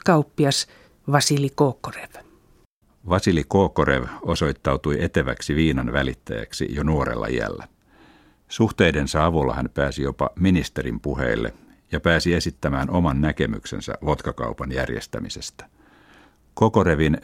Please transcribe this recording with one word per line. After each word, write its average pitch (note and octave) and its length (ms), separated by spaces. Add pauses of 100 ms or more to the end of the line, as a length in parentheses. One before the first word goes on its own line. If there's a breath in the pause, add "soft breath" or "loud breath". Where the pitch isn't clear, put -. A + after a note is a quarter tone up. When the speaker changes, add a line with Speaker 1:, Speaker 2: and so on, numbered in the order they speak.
Speaker 1:
kauppias D3 600 (440 soft breath)
Vasili C#3 440
Kokorev. - 540 (1000)
Speaker 2:
Vasili F2 380
Kokorev C#2+ 580 (160)
osoittautui D2 840
eteväksi D2 520
viinan C2 380
välittäjäksi C2 840
jo C#2+ 80
nuorella A#1+ 440
iällä. A1 400 (800 soft breath)
Suhteidensa D#2 800
avulla D2+ 280
hän C2 200
pääsi C#2+ 280
jopa C#2 280 (100)
ministerin D2+ 600
puheille A#1+ 540 (380 soft breath)
ja D#2 80
pääsi E2+ 340
esittämään D2 560
oman D#2 320
näkemyksensä - 720 (120)
votkakaupan - 640
järjestämisestä. - 960 (880 soft breath)
Kokorevin E2 720